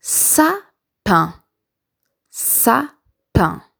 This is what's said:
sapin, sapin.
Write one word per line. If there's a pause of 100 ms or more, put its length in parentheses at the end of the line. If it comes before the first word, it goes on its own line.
sapin, (840)
sapin. (160)